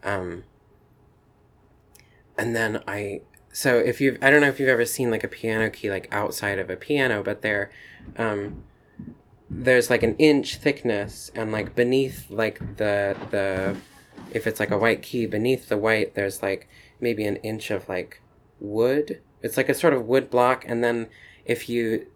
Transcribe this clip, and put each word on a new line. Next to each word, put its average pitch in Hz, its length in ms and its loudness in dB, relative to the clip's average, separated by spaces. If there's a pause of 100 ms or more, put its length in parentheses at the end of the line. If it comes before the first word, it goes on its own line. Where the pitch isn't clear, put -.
Um, 92 400 -6 (1900)
and 117 180 -2
then 113 320 0
I, 101 340 -6 (300)
so 123 280 4
if 117 200 0
you've, 135 220 2
I 135 80 6
don't 147 120 8
know 143 60 6
if 135 120 0
you've 135 100 0
ever 120 160 4
seen, 123 260 -2
like, 107 120 -2
a 120 40 -4
piano 110 420 -2
key, - 200 -6
like, 95 220 -6
outside 104 480 -2
of 92 100 -6
a 92 80 -6
piano, 127 460 0
but 101 180 -6
there, 104 300 -2 (440)
um, 104 480 -4 (840)
there's, 123 400 2
like, 117 140 4
an 113 140 2
inch 151 400 4
thickness, 104 760 -4
and, 110 180 -6
like, 107 240 -4
beneath, 127 540 0
like, 107 300 -4 (180)
the, 101 400 0 (140)
the, 98 440 -2 (560)
if 110 140 -4
it's, 110 140 -4
like, 104 120 0
a 107 60 0
white 110 240 2
key, 120 240 -4
beneath 113 420 0
the 107 100 0
white, 110 360 0
there's, 98 300 -4
like, 98 260 -4 (300)
maybe 107 260 -2
an 104 120 -2
inch 110 340 -8
of, 98 180 -6
like, - 320 -8 (380)
wood. 120 600 0 (220)
It's, - 160 -4
like, 135 120 2
a 143 40 6
sort 160 200 6
of 123 120 0
wood 127 240 2
block, 123 380 4
and 120 160 0
then 117 240 0 (380)
if 120 240 -2
you 117 460 0